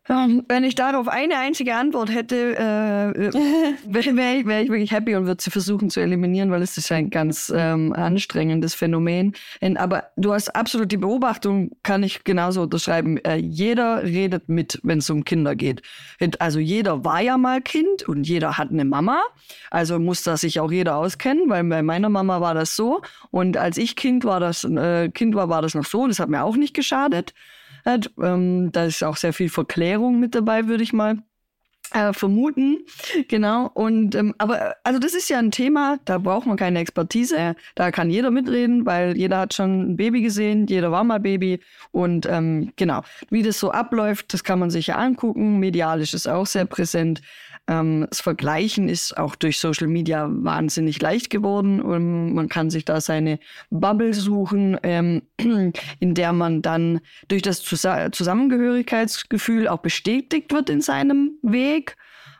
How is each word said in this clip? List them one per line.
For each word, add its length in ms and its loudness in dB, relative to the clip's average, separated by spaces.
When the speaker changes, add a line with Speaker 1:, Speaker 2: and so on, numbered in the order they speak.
Speaker 1:
Ähm, 380 2
wenn 160 0
ich 100 0
darauf 340 0
eine 300 -2
einzige 380 -2
Antwort 380 0
hätte, 440 -2
äh, 540 0
äh, 220 -2
Speaker 2:
<laughs> 520 2
Speaker 1:
wär, 300 0
wär 200 2
ich, 120 0
wär 160 2
ich 60 0
wirklich 220 0
happy 240 0
und 120 0
würd 140 -2
sie 100 -4
versuchen 380 0
zu 100 -2
eliminieren, 500 2
weil 140 2
es 120 -4
ist 160 -4
ein 200 0
ganz, 440 -2
ähm, 380 2
anstrengendes 800 0
Phänomen. 600 0
Und, 160 2
aber 280 0
du 160 2
hast 220 -2
absolut 360 0
die 60 0
Beobachtung, 720 0
kann 180 0
ich 220 -4
genauso 400 2
unterschreiben. 540 0
Äh, 180 -2
jeder 680 0
redet 460 -2
mit, 320 -2
wenn's 280 0
um 140 0
Kinder 320 0
geht. 280 -2
Und 220 0
also 180 0
jeder 460 0
war 160 0
ja 160 2
mal 240 2
Kind 460 0
und 200 -2
jeder 300 0
hat 140 -2
eine 140 2
Mama. 360 2
Also 300 0
muss 240 0
da 120 0
sich 240 -2
auch 120 -2
jeder 260 0
auskennen, 500 0
weil 160 2
bei 200 0
meiner 260 2
Mama 320 2
war 140 0
das 200 0
so. 260 0
Und 260 0
als 220 0
ich 180 -2
Kind 300 0
war 140 2
das, 240 -2
äh, 460 0
Kind 260 0
war, 120 2
war 140 2
das 140 -2
noch 100 -2
so. 220 0
Das 120 0
hat 100 -2
mir 140 0
auch 140 0
nicht 160 0
geschadet. 600 0
Ähm, 840 0
da 140 0
ist 180 -2
auch 140 -2
sehr 160 0
viel 160 0
Verklärung 720 0
mit 160 0
dabei, 320 2
würde 160 0
ich 100 -2
mal, 240 2
äh, 200 2
vermuten. 720 2
Genau. 460 2
Und, 420 2
ähm, 220 2
aber, 460 -2
also 160 2
das 140 0
ist 160 -4
ja 100 2
ein 120 2
Thema, 540 2
da 140 0
braucht 260 0
man 120 2
keine 220 2
Expertise. 760 0
Da 160 0
kann 180 0
jeder 220 2
mitreden, 540 2
weil 320 0
jeder 220 0
hat 140 -2
schon 380 0
ein 60 -2
Baby 240 2
gesehen, 460 2
jeder 240 0
war 120 2
mal 160 2
Baby. 400 0
Und, 380 0
ähm, 460 0
genau, 260 0
wie 140 2
das 160 0
so 120 -2
abläuft, 640 -2
das 100 -4
kann 160 0
man 100 0
sich 180 -2
ja 80 -2
angucken. 640 0
Medial 420 0
ist 120 -4
es 140 -4
auch 180 0
sehr 200 0
präsent. 560 -2
Ähm, 420 0
das 120 -6
Vergleichen 680 0
ist 280 -4
auch 180 -4
durch 240 0
Social 280 -2
Media 420 0
wahnsinnig 720 -2
leicht 280 -2
geworden. 520 0
Und 520 0
man 160 0
kann 200 0
sich 160 -4
da 160 0
seine 380 0
Bubble 440 2
suchen, 720 2
ähm, 380 0
<clears throat> 360 2
in 140 2
der 200 0
man 280 2
dann 380 0
durch 140 0
das 200 -2
Zusa-, 500 -2
Zusammengehörigkeitsgefühl 1600 0
auch 120 -2
bestätigt 720 -2
wird 180 0
in 120 2
seinem 600 2
Weg. 540 0